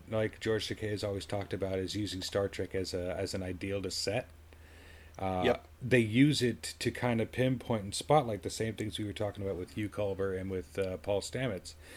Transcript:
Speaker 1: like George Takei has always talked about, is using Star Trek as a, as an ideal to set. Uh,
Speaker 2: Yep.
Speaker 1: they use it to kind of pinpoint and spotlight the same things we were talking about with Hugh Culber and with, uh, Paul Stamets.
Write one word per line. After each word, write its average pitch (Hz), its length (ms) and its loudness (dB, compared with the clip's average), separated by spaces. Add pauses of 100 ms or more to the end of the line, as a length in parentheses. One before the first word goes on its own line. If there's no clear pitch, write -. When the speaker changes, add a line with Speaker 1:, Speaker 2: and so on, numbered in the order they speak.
(100)
Speaker 1:
like 110 280 0
George 110 300 0
Takei 107 220 -4
has 101 120 -2
always 101 240 -2
talked 98 260 -4
about, 95 260 0
is 92 180 -2
using 92 260 -2
Star 101 240 2
Trek 95 280 -4
as 95 200 -2
a, 90 240 -2
as 95 160 -2
an 98 80 -2
ideal 95 400 -4
to 92 80 -4
set. 110 380 -2 (920)
Uh, 92 240 0
Speaker 2:
Yep. 120 220 2 (160)
Speaker 1:
they 123 160 6
use 120 420 6
it 117 380 0
to - 120 0
kind 117 300 2
of 107 100 0
pinpoint 123 520 0
and 101 120 -6
spotlight 117 480 4
the 98 80 -4
same 110 240 -2
things 107 240 -4
we 107 60 -2
were 101 80 -4
talking 101 320 -4
about 95 120 0
with 90 180 -6
Hugh 104 160 -2
Culber 98 500 0
and 95 100 -4
with, 92 280 -4
uh, 92 180 0
Paul 98 240 0
Stamets. 120 540 -4 (220)